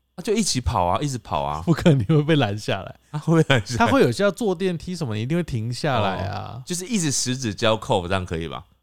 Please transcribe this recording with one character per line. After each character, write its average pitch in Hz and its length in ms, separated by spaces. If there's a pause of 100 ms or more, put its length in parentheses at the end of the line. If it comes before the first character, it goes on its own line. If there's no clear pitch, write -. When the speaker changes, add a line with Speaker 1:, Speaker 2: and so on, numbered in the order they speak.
(160)
Speaker 1:
啊， 180 80
就 - 100
一 220 80
起 160 180
跑 107 260
啊， 90 140
一 147 80
直 131 120
跑 73 240
啊。 76 200
Speaker 2:
不 175 80
可 165 200
能， 139 80
你 113 60
会 151 180
被 160 140
拦 107 200
下 104 240
来。 - 180 (120)
Speaker 1:
啊， 151 80
会 160 240
被 143 120
拦 113 80
下 123 120
来。 - 20
Speaker 2:
他 226 160
会 269 80
有 156 100
些 147 120
要 202 80
坐 196 240
电 180 200
梯 180 200
什 160 100
么， 110 100
你 107 60
一 113 60
定 160 100
会 175 60
停 117 280
下 123 280
来 95 260
啊。 98 300
Speaker 1:
哦， 127 100
就 180 80
是 180 140
一 233 100
直 160 140
十 127 260
指 120 160
交 110 240
扣， 101 300
这 92 80
样 92 100
可 85 140
以 82 80
吧？ 65 160 (200)